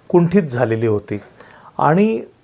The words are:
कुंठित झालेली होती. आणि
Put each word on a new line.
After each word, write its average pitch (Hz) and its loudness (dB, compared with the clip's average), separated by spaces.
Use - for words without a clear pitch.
कुंठित 175 2
झालेली 120 -2
होती. 104 -4
आणि 214 0